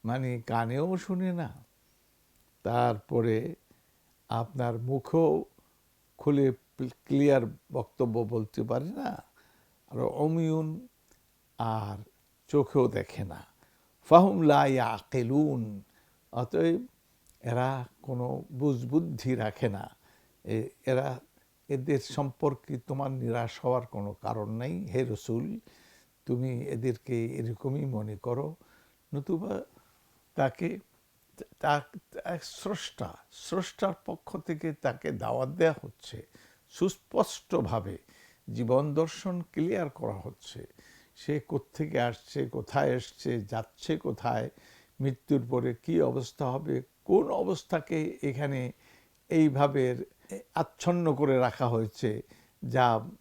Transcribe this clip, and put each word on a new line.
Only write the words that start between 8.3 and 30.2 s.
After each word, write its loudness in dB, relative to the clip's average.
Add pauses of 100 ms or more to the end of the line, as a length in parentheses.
পারে -2
না, -6 (680)
আর -6
অমিয়ুন, 0 (720)
আর -2 (500)
চোখেও 4
দেখে -4
না। -12 (560)
ফাহুম 8
লা 8
ইয়াকিলুন, 0 (500)
অতএব 0 (560)
এরা -2 (140)
কোনো -6
বুঝবুদ্ধি 0
রাখে -2
না। -6 (480)
এ-, -4 (180)
এরা, 0 (480)
এদের 0
সম্পর্কে -4
তোমার -6
নিরাশ -4
হওয়ার 2
কোনো -8
কারণ -4
নাই, -6
হে 0
রসুল, -4 (680)
তুমি -2
এদেরকে -4
এরকমই -4
মনে -4
করো। -4 (580)
নতুবা -4 (720)